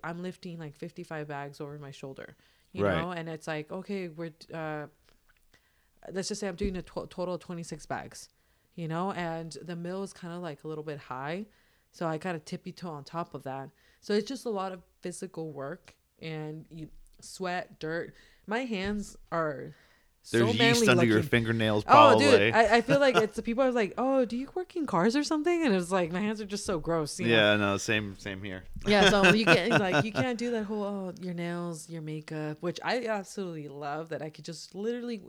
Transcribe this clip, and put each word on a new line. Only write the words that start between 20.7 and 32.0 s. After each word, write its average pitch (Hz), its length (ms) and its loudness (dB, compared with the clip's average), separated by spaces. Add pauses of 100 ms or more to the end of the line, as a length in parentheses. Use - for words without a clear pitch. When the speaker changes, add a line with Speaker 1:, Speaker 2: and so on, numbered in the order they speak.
Speaker 2:
under 120 180 8
your 110 120 6
Speaker 1:
looking. 139 120 2
Speaker 2:
fingernails, 113 580 2
Speaker 1:
Oh, 277 300 10
dude, 285 120 6
Speaker 2:
probably. 214 240 8
Speaker 1:
I, 220 240 6
I 233 40 6
feel 269 180 4
like 269 160 6
Speaker 2:
<laughs> - 20 8
Speaker 1:
it's 220 180 2
the 220 80 -6
people 233 200 0
are 254 80 4
like, 226 260 0
"Oh, 262 280 2
do 220 120 -8
you 269 180 -8
work 359 200 -6
in 311 120 -4
cars 202 280 4
or 294 80 2
something?" 330 420 2
And 214 100 4
it's 180 160 0
like, 180 200 0
"My 180 80 -2
hands 208 220 -2
are 214 60 -8
just 196 180 -6
so 180 140 -2
gross," 156 400 -2
you 113 80 0
know? 117 80 4
Speaker 2:
Yeah, 104 220 8
no, 101 200 2
same, 107 400 -2
same 95 260 -10
here. 95 200 -10 (240)
Speaker 1:
Yeah, 202 240 8
so 196 220 6
you 214 120 4
Speaker 2:
<laughs> 170 120 6
Speaker 1:
can't, - 220 4
like, 214 240 2
you 220 80 -2
can't 254 280 -2
do 240 120 -2
that 220 120 -2
whole, 208 200 -4
"Oh, 196 380 -6
your 180 140 -6
nails, 175 560 -6
your 165 100 -10